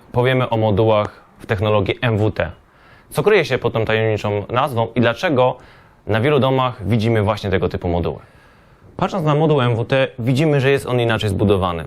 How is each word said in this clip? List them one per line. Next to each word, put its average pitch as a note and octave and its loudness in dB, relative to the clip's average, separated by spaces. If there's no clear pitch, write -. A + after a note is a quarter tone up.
powiemy B2 0
o A2+ -2
modułach G#2+ 2
w - -20
technologii G#2+ 0
M A2+ 0
W G#2+ 0
T. D#2 -4
Co D3 -4
kryje F#3+ 4
się A#2+ -2
pod A#2 -2
tą A2 -2
tajemniczą G#2+ -2
nazwą A#2+ -2
i B2 0
dlaczego B2+ 0
na G#2+ 0
wielu C#3 2
domach B2+ 0
widzimy A2+ 2
właśnie G#2 -2
tego F2+ 0
typu F#2+ -6
moduły. E2 -2
Patrząc F#3 -2
na D3+ 2
moduł D3+ 2
M A#2+ 0
W A2+ -4
T, C3+ 0
widzimy, C#3 0
że C3+ 2
jest C#3 0
on B2 0
inaczej A2+ 0
zbudowany. F#2 0